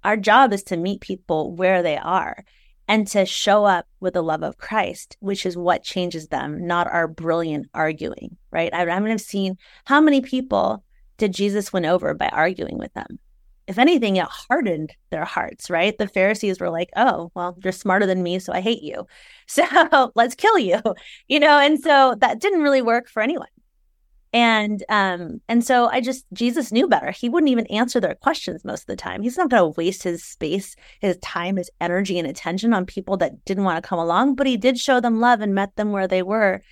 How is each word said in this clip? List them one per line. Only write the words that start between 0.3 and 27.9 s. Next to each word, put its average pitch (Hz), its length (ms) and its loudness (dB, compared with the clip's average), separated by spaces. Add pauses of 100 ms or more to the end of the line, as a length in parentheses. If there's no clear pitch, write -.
is 196 100 -6
to 185 120 -4
meet 185 260 -4
people 175 540 -4
where 185 280 2
they 156 140 -2
are - 460 -4 (440)
and 214 220 0
to 190 180 0
show 208 380 2
up 180 200 2 (140)
with 180 160 -4
the 175 80 0
love 160 180 -2
of 151 160 -8
Christ, - 640 -6
which 196 260 -6
is 175 100 -4
what 175 280 0
changes 165 460 -6
them, 147 360 -6
not 175 220 0
our 165 200 -2
brilliant 160 680 -4
arguing, 160 640 -6 (120)
right? 165 240 -2
I, 170 160 -2
I 180 100 -2
mean, 214 120 -2
I've 214 100 -2
seen, 190 340 -6 (300)
how 285 160 4
many 285 200 6
people 254 640 -2 (340)
did 208 140 0
Jesus 202 400 -2
win 180 140 -2
over 156 300 0
by - 140 -2
arguing - 500 -2
with - 160 -12
them? - 240 -14 (480)
If 196 100 -6
anything, 240 380 4
it 175 140 2
hardened 185 680 -4 (140)
their 160 160 -6
hearts, - 440 -8
right? 185 280 0
The 214 100 -2
Pharisees 196 540 0
were 175 80 -4
like, 165 260 -4
"Oh, 202 400 0
well, 180 260 -6
you're 185 120 -4
smarter 196 320 0
than 185 180 0
me, 180 160 -2
so - 140 -8
I 185 80 -2
hate 226 200 -2
you. - 240 -12 (220)
<laughs> - 180 -20
So 311 680 4
let's 233 200 2
kill 427 220 4
you," 208 240 2 (460)
you - 140 2
know? 294 180 8
And 294 180 4
so 269 420 6
that 226 200 2
didn't 370 220 2
really 277 200 4
work 233 280 0
for 220 120 -4
anyone. 277 280 -4 (840)
And, 214 560 2
um, 180 640 -2
and 233 160 2
so 247 220 4
I - 120 0
just, 254 320 -6
Jesus 240 400 -2
knew 262 160 2
better. 170 240 2
He 240 160 -6
wouldn't 302 220 2
even 233 180 0
answer 240 320 0